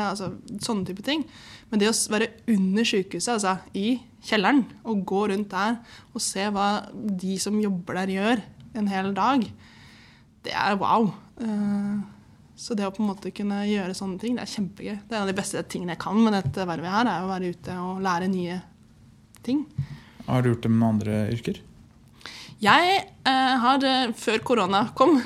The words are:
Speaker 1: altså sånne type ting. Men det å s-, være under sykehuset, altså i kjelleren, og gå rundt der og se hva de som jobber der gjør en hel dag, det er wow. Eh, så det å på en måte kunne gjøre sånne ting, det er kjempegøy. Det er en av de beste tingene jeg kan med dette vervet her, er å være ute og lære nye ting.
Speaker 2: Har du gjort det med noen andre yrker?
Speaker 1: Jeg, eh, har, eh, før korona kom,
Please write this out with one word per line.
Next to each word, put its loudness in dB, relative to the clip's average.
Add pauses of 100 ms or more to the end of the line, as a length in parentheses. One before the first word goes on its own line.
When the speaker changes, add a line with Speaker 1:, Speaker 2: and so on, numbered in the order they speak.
(120)
Speaker 1:
altså -6 (320)
sånne -2
type -10
ting. 0 (480)
Men 4
det 4
å 0
s-, 0
være 0 (240)
under 2
sykehuset, -2
altså 0 (180)
i 2 (280)
kjelleren, 4 (240)
og 0
gå 2
rundt -2
der 0 (340)
og -6
se -2
hva 2 (260)
de -4
som 0
jobber -2
der -2
gjør 0 (340)
en 0
hel -2
dag, 4 (1040)
det -8
er 0
wow. 2 (320)
Eh, -2 (560)
så -6
det -2
å -4
på -4
en 0
måte -8
kunne -4
gjøre -2
sånne -8
ting, -2
det -8
er -10
kjempegøy. -6
Det -8
er -2
en -2
av -2
de -2
beste -4
tingene -6
jeg -10
kan 4
med 4
dette -2
vervet -4
her, 2
er -2
å -4
være -4
ute -10
og -6
lære 0
nye -2 (800)
ting. -2 (640)
Speaker 2:
Har 2
du 4
gjort -2
det 2
med 4
noen 4
andre 0 (100)
yrker? -4 (1040)
Speaker 1:
Jeg, 6 (280)
eh, 2
har, 4
eh, 2
før 0
korona 4 (100)
kom, 8